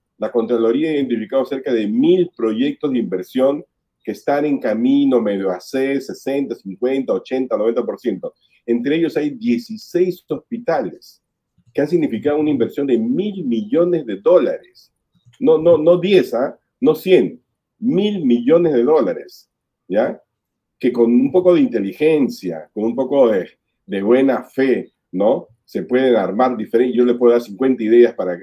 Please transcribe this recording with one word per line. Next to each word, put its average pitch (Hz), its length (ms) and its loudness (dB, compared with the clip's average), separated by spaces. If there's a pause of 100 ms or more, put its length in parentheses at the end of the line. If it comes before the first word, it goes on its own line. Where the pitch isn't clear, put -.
(180)
la 107 140 -6
Contraloría 120 580 0
ha 156 40 -2
identificado 123 520 -2
cerca 135 280 -6
de 110 140 0
mil 165 480 2
proyectos 123 560 -2
de 123 80 -2
inversión 254 640 -2 (400)
que 208 100 -8
están 147 320 -2
en 139 120 0
camino, 127 640 2
medio 98 300 -2
hacer, 135 500 -4
sesenta, 135 540 -6
cincuenta, 123 580 -4
ochenta, 123 440 -4
noventa 117 280 0
por 104 140 -8
ciento. - 340 -6 (320)
Entre 120 300 -2
ellos 160 220 -2
hay 147 140 -2
dieciséis 120 1000 -4
hospitales - 920 -6 (520)
que 139 80 -2
han 147 60 0
significado 147 500 -2
una 151 120 0
inversión 139 380 -2
de 123 100 2
mil 165 480 -4
millones 135 600 0
de 104 100 0
dólares. - 760 -2 (480)
No, 156 180 4
no, 160 200 4
no 165 220 4
diez, 170 340 2
¿ah? 131 240 -4 (220)
No 147 160 2
cien, - 460 2 (360)
mil 180 480 -2
millones 139 480 2
de 120 100 2
dólares, 120 680 -2 (360)
¿ya? 113 340 -2 (580)
Que 123 120 0
con 117 200 2
un 131 200 2
poco 180 220 4
de 160 80 4
inteligencia, 117 1120 -2
con 107 120 -6
un 120 100 -4
poco 131 340 2
de, 95 200 -2 (360)
de 98 160 -6
buena 123 420 2
fe, 131 500 -2 (180)
¿no? 101 360 0 (160)
Se - 200 -8
pueden 127 320 2
armar 107 400 0
diferentes, 113 400 0
yo 123 80 4
le 123 120 2
puedo 120 180 4
dar 120 80 2
cincuenta 120 420 -2
ideas 117 300 6
para, 90 300 -6